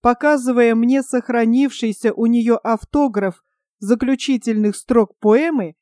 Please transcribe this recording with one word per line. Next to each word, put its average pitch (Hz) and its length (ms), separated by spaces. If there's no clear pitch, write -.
показывая 240 720
мне 254 260
сохранившийся 240 1080
у 233 140
нее 233 360
автограф 214 800
заключительных 226 960
строк 226 420
поэмы 226 640